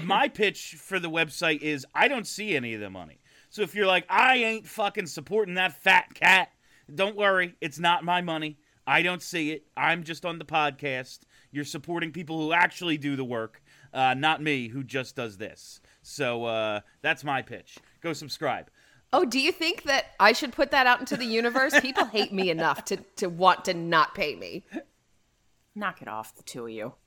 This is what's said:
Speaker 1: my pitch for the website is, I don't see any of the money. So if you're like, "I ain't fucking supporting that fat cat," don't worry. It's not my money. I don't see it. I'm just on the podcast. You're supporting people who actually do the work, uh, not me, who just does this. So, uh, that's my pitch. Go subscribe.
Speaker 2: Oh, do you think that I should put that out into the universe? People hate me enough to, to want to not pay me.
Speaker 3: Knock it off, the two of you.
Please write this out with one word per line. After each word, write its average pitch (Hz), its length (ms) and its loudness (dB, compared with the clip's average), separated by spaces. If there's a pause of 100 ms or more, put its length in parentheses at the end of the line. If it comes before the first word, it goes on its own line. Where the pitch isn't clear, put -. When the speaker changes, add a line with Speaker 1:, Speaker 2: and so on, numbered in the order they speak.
Speaker 1:
my 202 240 2
pitch 190 520 -2
for 190 200 -6
the 170 120 -4
website 160 500 0
is, 147 320 -4
I 190 140 4
don't 262 180 -4
see 202 300 -4
any 120 180 -4
of 107 80 -8
the 101 80 -8
money. 90 300 -16 (320)
So 214 100 -6
if 175 140 -4
you're 202 100 2
like, 185 240 4
"I 247 280 6
ain't 226 300 -2
fucking 202 380 -4
supporting 175 500 -4
that 185 180 0 (100)
fat 185 320 4
cat," 180 340 4 (440)
don't 196 220 -2
worry. 190 460 2
It's 156 160 -6
not 170 260 2
my 175 180 0
money. 156 360 -6 (300)
I 147 160 4
don't 180 180 -2
see 156 300 -4
it. 156 140 -10 (120)
I'm 160 260 0
just 156 220 -10
on 170 140 -6
the 151 60 -14
podcast. 143 720 -4 (320)
You're 143 140 -8
supporting 165 460 -6
people 160 280 -8
who 156 140 -2
actually 170 440 2
do 139 180 -4
the 131 80 -4
work, 117 380 -6 (320)
uh, 131 220 2
not 151 260 2
me, 135 280 -2
who 135 140 -8
just 127 320 -6
does 113 220 -8
this. 92 440 -14 (200)
So, 120 440 -4
uh, 110 340 -2 (240)
that's 156 200 -2
my 139 200 -2
pitch. - 340 -16 (240)
Go 165 120 -4
subscribe. 135 560 -6 (440)
Speaker 2:
Oh, 339 120 4
do 247 140 0
you 294 120 2
think 330 320 -4
that 277 360 -2
I 208 140 8
should 254 180 -4
put 277 200 0
that 262 160 4
out 247 120 6
into 247 180 -6
the 247 80 -6
universe? 240 540 2
People 269 260 2
hate 214 280 -2
me 190 180 0
enough 160 340 0
to, 196 120 -2 (200)
to 190 100 -2
want 175 380 4
to 185 100 0
not 170 400 4
pay 151 200 -2
me. 90 280 -12 (1120)
Speaker 3:
Knock 202 280 -6
it - 40 -16
off, 110 280 -8
the - 80 -20
two 120 220 -12
of 117 60 -10
you. 110 220 -8 (140)